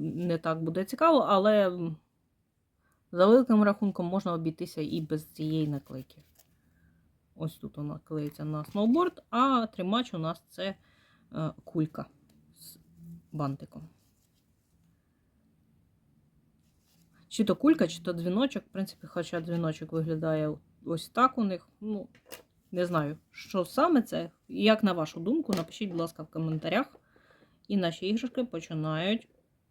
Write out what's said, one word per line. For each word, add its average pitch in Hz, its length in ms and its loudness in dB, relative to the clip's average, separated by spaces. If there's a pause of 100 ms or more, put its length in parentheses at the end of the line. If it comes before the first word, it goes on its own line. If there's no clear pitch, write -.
(160)
не 170 220 0
так 160 260 -2
буде 165 200 -2
цікаво, 302 360 4
але, 202 480 4
м, 170 300 -4 (1120)
за 175 140 6
великим 226 380 8
рахунком 202 420 0
можна 185 280 -2
обійтися 160 480 -6
і 156 200 -4
без 156 240 -4
цієї 156 420 -2
наклейки. 135 540 -8 (1120)
Ось 160 200 -8
тут - 220 -16
вона 147 260 -8
клеїться 151 420 -8
на 151 200 -6
сноуборд, 247 640 2
а 247 380 2
тримач 214 460 -4
у 185 40 -6
нас 160 320 -6
це, 190 260 -8 (600)
е, 156 160 -4 (120)
кулька - 420 -4 (540)
з - 180 -20 (540)
бантиком. 151 580 -8 (3500)
Чи - 160 0
то 196 120 2
кулька, 294 320 4
чи 165 140 -8
то 180 120 -6
дзвіночок. 185 500 -2
В - 60 -20
принципі, - 380 -8
хоча 175 340 -6
дзвіночок 165 500 -4
виглядає 156 680 -2 (280)
ось 165 240 -6
так 254 280 2
у 240 60 0
них. 190 240 -4 (140)
Ну, 208 260 -8 (640)
не 180 120 0
знаю, 156 320 0 (140)
що - 340 -4
саме 294 360 4
це. 165 300 -4 (160)
Як 214 360 2
на 190 100 4
вашу 165 260 -4
думку, 226 340 -2
напишіть, 180 360 -4
будь 170 100 -6
ласка, 165 240 -6
в 156 40 -16
коментарях. 165 580 -2 (840)
І 202 100 0
наші 180 300 -2
іграшки 240 360 -2
починають 165 840 -4 (440)